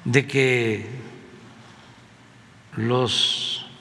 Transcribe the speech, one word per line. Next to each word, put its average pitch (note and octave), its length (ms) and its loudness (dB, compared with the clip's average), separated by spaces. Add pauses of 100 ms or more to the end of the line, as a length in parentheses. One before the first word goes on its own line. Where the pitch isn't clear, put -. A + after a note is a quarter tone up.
de C3+ 220 4
que B2 600 2 (1900)
los - 880 0 (140)